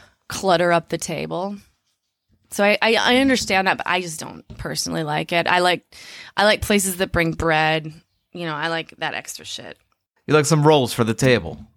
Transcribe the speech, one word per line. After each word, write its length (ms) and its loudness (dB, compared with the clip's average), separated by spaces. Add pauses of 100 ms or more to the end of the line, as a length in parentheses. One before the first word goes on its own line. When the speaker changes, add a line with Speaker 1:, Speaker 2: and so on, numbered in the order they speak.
(280)
Speaker 1:
clutter 440 2
up 160 0
the 80 -4
table. 640 -6 (920)
So 140 0
I, 160 4
I, 140 2
I 220 4
understand 520 2
that, 80 2
but 100 -8
I 140 0
just 180 -10
don't 240 -14 (140)
personally 460 -6
like 300 -4
it. 140 0
I 120 2
like, 260 2 (540)
I 60 4
like 180 4
places 340 0
that 160 -4
bring 200 0
bread. 600 0 (400)
You 140 -10
know, 80 -6
I 140 -6
like 300 -6
that 160 -6
extra 300 -12
shit. 320 -14 (500)
Speaker 2:
You 80 0
like 120 4
some 200 4
rolls 280 4
for 100 2
the 100 0
table. 460 0 (160)